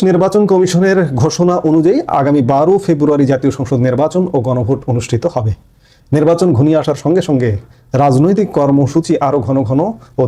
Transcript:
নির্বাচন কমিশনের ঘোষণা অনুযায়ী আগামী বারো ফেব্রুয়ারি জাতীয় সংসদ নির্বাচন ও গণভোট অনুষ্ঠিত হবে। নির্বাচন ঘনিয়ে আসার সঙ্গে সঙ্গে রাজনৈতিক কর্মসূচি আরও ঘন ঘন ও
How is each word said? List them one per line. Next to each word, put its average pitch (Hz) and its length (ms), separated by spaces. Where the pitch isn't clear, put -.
নির্বাচন 190 320
কমিশনের 185 460
ঘোষণা 175 320
অনুযায়ী 165 280
আগামী 143 220
বারো 151 200
ফেব্রুয়ারি 147 460
জাতীয় 147 260
সংসদ 131 300
নির্বাচন 151 360
ও - 20
গণভোট 127 320
অনুষ্ঠিত 117 320
হবে। 110 180
নির্বাচন 165 360
ঘনিয়ে 151 240
আসার 143 220
সঙ্গে 170 260
সঙ্গে 123 220
রাজনৈতিক 156 440
কর্মসূচি 143 540
আরও 139 200
ঘন 135 100
ঘন 135 120
ও - 60